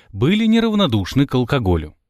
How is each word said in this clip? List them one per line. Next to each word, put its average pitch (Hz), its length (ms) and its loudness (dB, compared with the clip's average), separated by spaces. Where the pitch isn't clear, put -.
были 180 340 0
неравнодушны 202 800 0
к - 80 -6
алкоголю. 113 640 -2